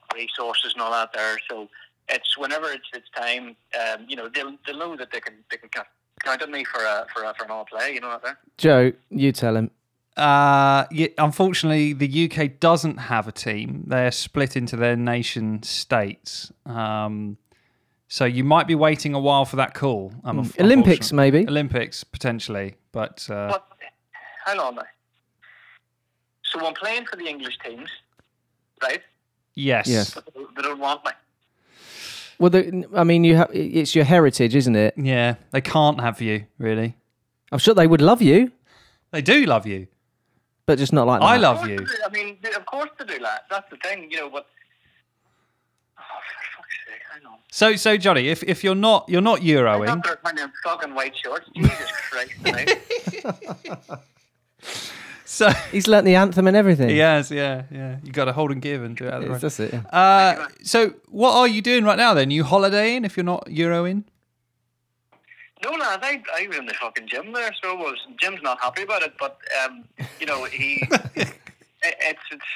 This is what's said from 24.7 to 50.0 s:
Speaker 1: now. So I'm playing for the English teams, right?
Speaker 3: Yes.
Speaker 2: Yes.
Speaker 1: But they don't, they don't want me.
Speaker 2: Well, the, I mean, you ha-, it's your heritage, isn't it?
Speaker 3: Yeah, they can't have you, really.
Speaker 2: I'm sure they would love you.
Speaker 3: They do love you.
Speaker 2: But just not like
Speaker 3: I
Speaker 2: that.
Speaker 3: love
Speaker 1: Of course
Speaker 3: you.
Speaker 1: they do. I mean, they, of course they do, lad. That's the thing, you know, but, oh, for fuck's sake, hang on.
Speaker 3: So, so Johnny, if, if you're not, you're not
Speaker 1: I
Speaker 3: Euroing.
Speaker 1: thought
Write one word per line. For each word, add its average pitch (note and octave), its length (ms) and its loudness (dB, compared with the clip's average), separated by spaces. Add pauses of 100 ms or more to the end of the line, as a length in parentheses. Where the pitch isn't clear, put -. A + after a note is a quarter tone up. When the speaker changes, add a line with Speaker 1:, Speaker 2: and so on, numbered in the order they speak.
Speaker 1:
now. A#2 60 -14 (1600)
So D#3+ 200 -8
I'm D#3 120 -6
playing A#3 320 -6
for - 80 -14
the F3 100 -14
English C#3 400 -12
teams, A#2+ 240 -16 (920)
right? C3 180 -6 (540)
Speaker 3:
Yes. C3 320 0
Speaker 2:
Yes. A2 260 0
Speaker 1:
But - 140 -18
they - 120 -20
don't, C#3 160 -18
they - 60 -10
don't C#3+ 180 -8
want C#3 260 -4
me. - 60 -6 (1300)
Speaker 2:
Well, F3 140 6
the, F3+ 440 2
I F3 80 4
mean, E3+ 200 6
you E3 140 8
ha-, E3+ 140 6
it's D#3 440 -2
your D#3 100 6
heritage, C3 500 6
isn't B2 200 4
it? G#2+ 220 4
Speaker 3:
Yeah, B2 380 0 (160)
they C3+ 100 0
can't D3 380 2
have A#2 220 -4
you, G#2+ 240 -2 (140)
really. A2+ 360 -2 (560)
Speaker 2:
I'm C#3+ 80 -4
sure A3+ 140 6
they F3 140 8
would D#3+ 140 6
love A3 200 6
you. G#3 300 6 (600)
Speaker 3:
They D#3 120 -4
do B3+ 220 4
love A2+ 200 0
you. F#2+ 220 -10 (800)
Speaker 2:
But C#3+ 120 4
just C#3 160 0
not C3 140 4
like B2 140 4
Speaker 3:
I A3 160 6
Speaker 2:
that. A#3 40 4
Speaker 3:
love C3+ 160 4
Speaker 1:
Of - 40 -6
course A2 100 -6
Speaker 3:
you. G2 60 -6
Speaker 1:
they G2 80 -8
do. - 60 -8 (140)
I F#3+ 60 -4
mean, G3+ 300 -8
they, A3 120 -8
of G3+ 140 -8
course D4 300 -8
they C4+ 80 -14
do, E3 160 -10
lad. G#3+ 280 -8
That's G3 200 -8
the - 80 -20
thing, F3+ 340 -10
you E3 60 -8
know, D3+ 120 -10
but, C#3 180 -14 (1500)
oh, - 40 -20
for - 600 -16
fuck's - 140 -12 (120)
sake, - 140 -20 (120)
hang - 180 -20
on. - 60 -20 (140)
Speaker 3:
So, G#3+ 240 2
so G#3+ 220 2
Johnny, E3 320 2
if, E3 140 -2
if - 200 -2
you're F#3+ 120 2
not, G#3 340 2
you're F3 120 4
not G#3 180 2
Speaker 1:
I F#3+ 40 -6
Speaker 3:
Euroing. A#2 440 4
Speaker 1:
thought E3 160 -2